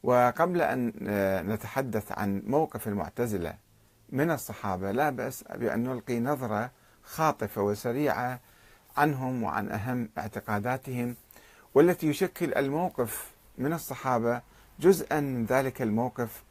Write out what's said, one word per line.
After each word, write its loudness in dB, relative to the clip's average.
وقبل 4
أن، 0
آه، 2
نتحدث -4
عن -2
موقف -2
المعتزلة -4
من 0
الصحابة، -4
لا 2
بأس -6
بأن -2
نلقي -4
نظرة -2
خاطفة 0
وسريعة 0
عنهم 0
وعن -2
أهم -2
اعتقاداتهم، -4
والتي 6
يشكل 0
الموقف -2
من 0
الصحابة 0
جزءا 6
من -2
ذلك 0
الموقف -2